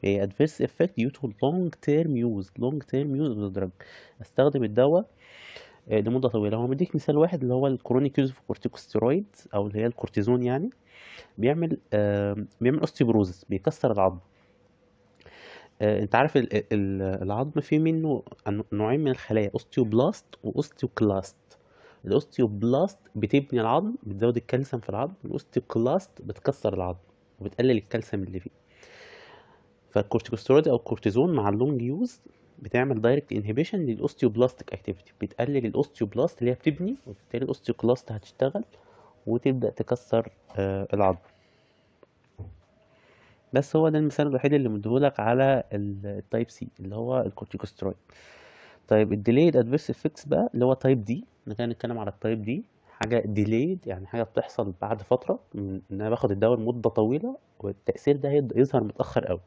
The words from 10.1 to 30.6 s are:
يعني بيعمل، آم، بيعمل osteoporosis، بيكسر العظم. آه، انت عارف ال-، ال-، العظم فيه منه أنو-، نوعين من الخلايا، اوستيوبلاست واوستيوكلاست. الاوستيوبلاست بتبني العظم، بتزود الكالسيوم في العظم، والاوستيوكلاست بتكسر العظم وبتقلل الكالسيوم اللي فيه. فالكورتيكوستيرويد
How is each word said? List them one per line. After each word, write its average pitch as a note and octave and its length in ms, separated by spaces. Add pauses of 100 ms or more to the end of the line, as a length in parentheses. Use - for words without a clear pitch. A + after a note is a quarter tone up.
يعني C3+ 260 (680)
بيعمل، D#3+ 400 (160)
آم، G2+ 540 (140)
بيعمل C3 260
osteoporosis، A2 640
بيكسر - 420
العظم. F#2+ 280 (1600)
آه، G#2 200
انت G#2 140
عارف C#3+ 220
ال-، A#2 180
ال-، G2 680
العظم A#2+ 380
فيه D3+ 180
منه D#3+ 440 (260)
أنو-، G#2 140 (100)
نوعين A2 260
من D3 120
الخلايا، G#2+ 420
اوستيوبلاست A#2+ 720 (180)
واوستيوكلاست. G#2 960 (680)
الاوستيوبلاست A#2+ 920 (160)
بتبني A#2+ 460
العظم، E3 420
بتزود A2 340
الكالسيوم B2+ 440
في - 80
العظم، B2+ 240 (100)
والاوستيوكلاست - 1000
بتكسر - 520
العظم F2+ 260 (420)
وبتقلل A#2+ 300
الكالسيوم G#2+ 520
اللي F#2 160
فيه. - 120 (1400)
فالكورتيكوستيرويد A#2 760